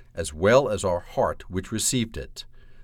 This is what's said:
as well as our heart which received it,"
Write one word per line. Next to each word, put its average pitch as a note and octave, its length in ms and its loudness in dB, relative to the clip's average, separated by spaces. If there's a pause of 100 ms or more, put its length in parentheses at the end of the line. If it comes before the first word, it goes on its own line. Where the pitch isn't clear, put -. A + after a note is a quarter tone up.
(140)
as D2+ 200 -6
well A2 340 6
as G2 160 -2
our F2 160 0
heart - 500 -2
which F#2 220 -4
received A2+ 440 -2
it," - 280 -10 (400)